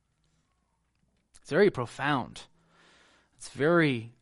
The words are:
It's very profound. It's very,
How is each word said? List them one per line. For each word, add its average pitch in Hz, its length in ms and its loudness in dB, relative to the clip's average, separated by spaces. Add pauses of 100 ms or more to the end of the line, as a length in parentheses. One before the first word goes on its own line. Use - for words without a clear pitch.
(1400)
It's - 100 -12
very 175 200 4
profound. 131 720 -4 (960)
It's - 120 -18
very, 139 640 2 (100)